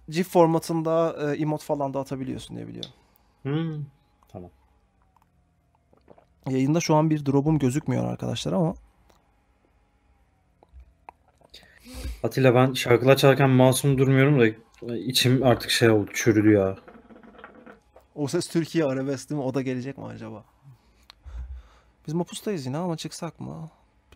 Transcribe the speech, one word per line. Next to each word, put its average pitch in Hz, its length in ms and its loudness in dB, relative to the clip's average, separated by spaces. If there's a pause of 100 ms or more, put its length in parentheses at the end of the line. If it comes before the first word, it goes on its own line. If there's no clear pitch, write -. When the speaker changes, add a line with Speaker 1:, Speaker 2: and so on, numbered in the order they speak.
Speaker 1:
gif 160 200 -4
formatında, 165 880 0 (160)
e, 143 40 -4
emot 151 260 -4
falan 143 320 -6
da 139 60 -6
atabiliyorsun 131 560 -10
diye 113 120 -14
biliyorum. 117 220 -16 (520)
Speaker 2:
Hmm, 151 420 -6 (440)
tamam. 90 220 -18 (2000)
Speaker 1:
Yayında 135 320 0
şu 160 140 0
an 156 160 4
bir 151 160 -2
drop'um 139 320 2
gözükmüyor 127 460 -2
arkadaşlar 120 480 -6
ama. 180 220 0 (3500)
Speaker 2:
Atilla, 127 320 2
ben 131 180 4
şarkılar 127 440 4
çalarken 135 340 4
masum 131 480 4
durmuyorum 135 420 4
da 117 60 8 (500)
içim 123 460 0
artık 120 280 2
şey 117 200 4
oldu, 104 240 2
çürüdü 107 380 4
ya. 98 240 2 (1400)
Speaker 1:
O 143 140 -6
Ses 170 200 -4
Türkiye 165 360 -2
arabesk 135 460 -4
değil 151 100 -6
mi? 127 40 -6
O 131 100 -4
da 135 80 -2
gelecek 127 360 -8
mi 110 60 -14
acaba? 110 400 -16 (1600)
Biz 156 80 -6
mapustayız 175 520 -8
yine 131 100 -8
ama 170 200 -6
çıksak - 440 -14
mı? 156 300 -14 (460)